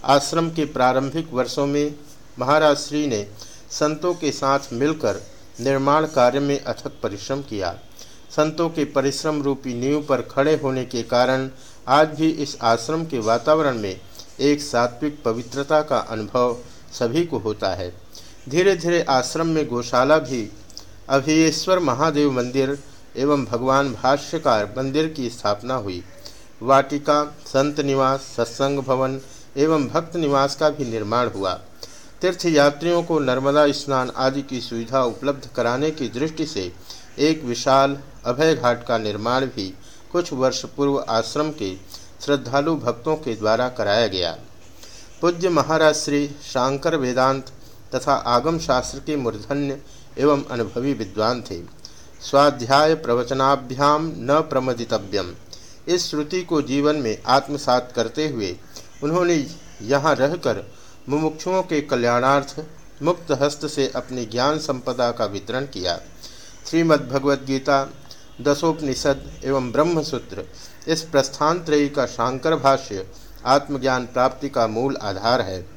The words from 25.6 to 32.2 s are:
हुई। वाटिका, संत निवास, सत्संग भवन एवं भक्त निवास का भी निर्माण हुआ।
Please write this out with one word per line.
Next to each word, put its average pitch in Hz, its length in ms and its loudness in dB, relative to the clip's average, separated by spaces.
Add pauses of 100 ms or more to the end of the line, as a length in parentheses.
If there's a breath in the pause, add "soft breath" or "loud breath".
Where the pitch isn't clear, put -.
हुई। 98 300 -6 (580 loud breath)
वाटिका, 143 600 2 (220)
संत 147 340 0
निवास, 135 400 2 (160)
सत्संग 139 420 0
भवन 131 420 0 (360 loud breath)
एवं 147 320 2
भक्त 165 280 -2
निवास 143 400 2
का 151 140 4
भी 147 140 -6
निर्माण 113 440 0
हुआ। 95 260 -2 (680 loud breath)